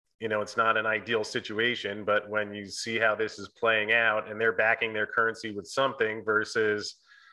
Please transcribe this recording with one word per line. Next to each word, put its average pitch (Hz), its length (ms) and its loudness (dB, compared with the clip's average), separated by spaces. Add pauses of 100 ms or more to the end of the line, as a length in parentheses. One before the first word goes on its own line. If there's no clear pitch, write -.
(220)
you 113 80 -4
know, 107 120 0
it's - 140 -6
not 113 220 4
an 110 80 0
ideal 107 400 0
situation, 110 800 -4
but 104 240 2
when 104 240 -2
you 104 140 -10
see 113 300 -6
how 110 180 4
this 107 240 -4
is 98 100 -10
playing 110 420 2
out 110 380 2
and 107 100 -8
they're 113 140 2
backing 113 400 2
their 107 120 0
currency 113 460 -2
with 101 160 -8
something 113 560 0
versus 107 720 0 (380)